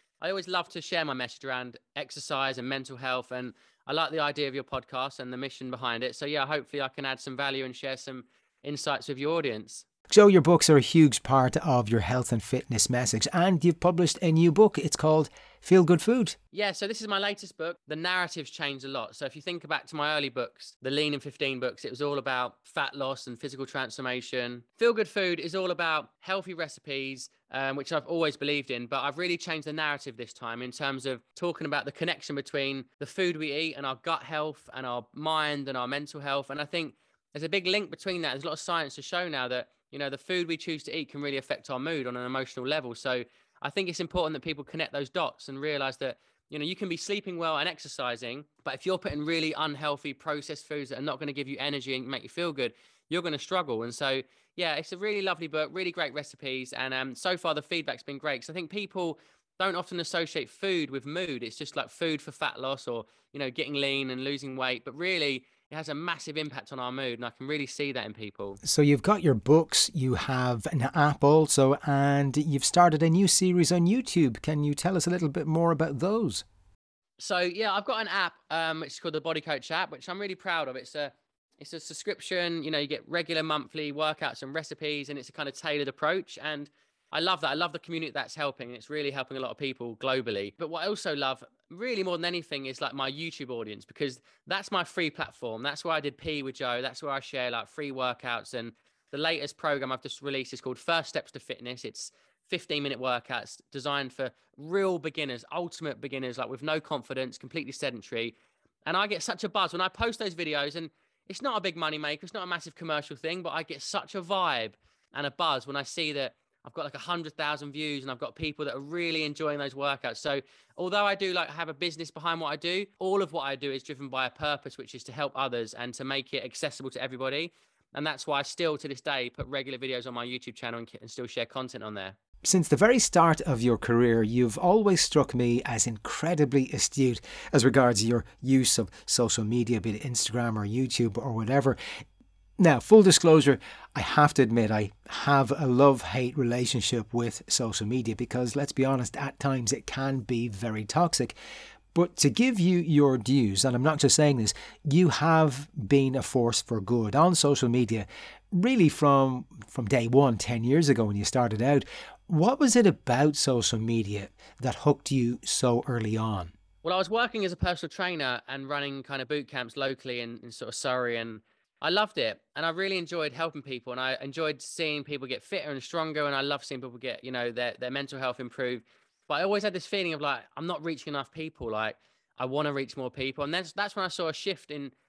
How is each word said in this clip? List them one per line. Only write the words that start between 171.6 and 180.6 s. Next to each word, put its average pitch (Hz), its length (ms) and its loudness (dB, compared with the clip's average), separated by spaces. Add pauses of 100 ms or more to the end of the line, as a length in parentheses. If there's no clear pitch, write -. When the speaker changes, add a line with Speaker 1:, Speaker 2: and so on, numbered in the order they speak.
Speaker 1:
I 156 60 0
loved 202 300 0
it. 110 200 -2 (160)
And 151 80 -6
I 165 60 0
really 190 300 -4
enjoyed 156 340 -4
helping 156 300 -6
people, 127 280 -10
and 123 80 -6
I 131 220 -2
enjoyed 143 400 -4
seeing 151 420 -6
people 135 240 -8
get 123 160 -8
fitter 151 280 -8
and 131 100 -8
stronger. 156 460 -4
And 139 80 -2
I 135 60 0
love 143 220 -2
seeing 135 160 -10
people 123 200 -14
get, 123 240 -8
you 127 80 -10
know, 120 200 -2
their, 120 280 -2
their 123 100 -6
mental 135 300 -8
health 127 200 -4
improve. 123 440 -6 (440)
But 147 120 -2
I 175 40 0
always 202 200 0
had 202 100 -2
this 180 140 -8
feeling 180 260 -2
of, 147 80 -6
like, 135 220 -2 (120)
I'm 160 120 -8